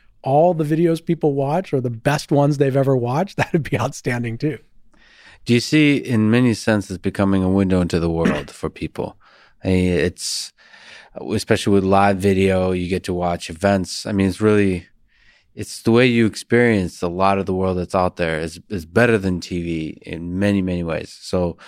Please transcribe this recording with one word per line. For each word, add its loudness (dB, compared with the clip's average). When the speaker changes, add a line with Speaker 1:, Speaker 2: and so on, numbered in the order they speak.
Speaker 1:
all 4
the -2
videos 0
people 0
watch -2
are 0
the -4
best -4
ones 2
they've 2
ever 2
watched, -2
<laughs> -4
that -2
would -2
be -2
outstanding -4
too. -4
Speaker 2:
Do 0
you 4
see, 4
in 2
many 4
senses, 0
becoming 0
a 0
window 2
into 0
the 0
world -2
for -8
people? -10
I -4
mean, 2
it's, -4
especially 0
with 4
live 4
video, 2
you -4
get -4
to -4
watch -4
events. -2
I -6
mean, 2
it's -4
really, 2
it's -14
the 2
way 6
you 4
experience 0
a -4
lot 0
of -4
the -2
world -2
that's -6
out 0
there -2
is, -8
is -8
better 2
than -2
T -6
V -6
in -10
many, 0
many -4
ways. -8
So -4